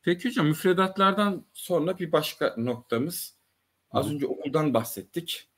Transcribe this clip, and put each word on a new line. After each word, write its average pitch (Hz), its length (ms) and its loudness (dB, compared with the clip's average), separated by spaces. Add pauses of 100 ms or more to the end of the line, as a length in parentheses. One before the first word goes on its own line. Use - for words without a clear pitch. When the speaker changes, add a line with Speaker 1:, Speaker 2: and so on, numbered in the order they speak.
Speaker 1:
Peki 175 260 0
hocam, 180 180 2
müfredatlardan 190 960 2 (100)
sonra 180 440 -2
bir 165 140 -2
başka 151 460 0
noktamız, 120 760 -4 (560)
az 139 160 0
Speaker 2:
Hı 147 40 -4
hı. 147 40 -2
Speaker 1:
önce 139 120 -2
okuldan 147 480 0
bahsettik. - 840 -6